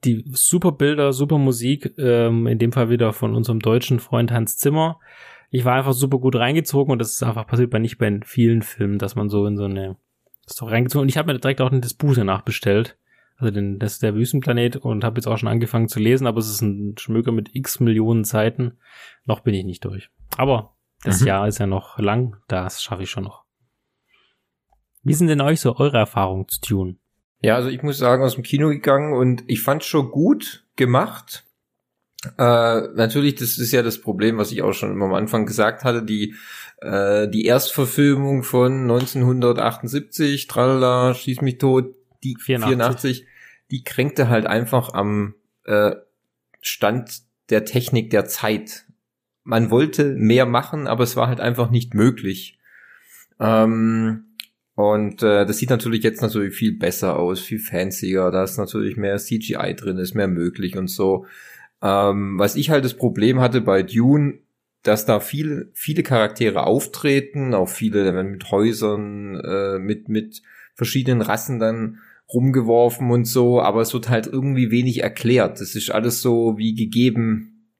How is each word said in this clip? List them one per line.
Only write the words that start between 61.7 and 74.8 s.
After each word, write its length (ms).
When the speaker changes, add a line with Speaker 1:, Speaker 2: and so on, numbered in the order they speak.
Speaker 2:
Ähm, 560
was 160
ich 160
halt 140
das 100
Problem 460
hatte 200
bei 220
Dune, 520
dass 200
da 140
viele, 560
viele 300
Charaktere 600
auftreten, 920
auch 140
viele 440
mit 300
Häusern, 880
äh, 400
mit, 280
mit 340
verschiedenen 480
Rassen 360
dann 400
rumgeworfen 800
und 160
so, 340
aber 220
es 100
wird 160
halt 180
irgendwie 440
wenig 320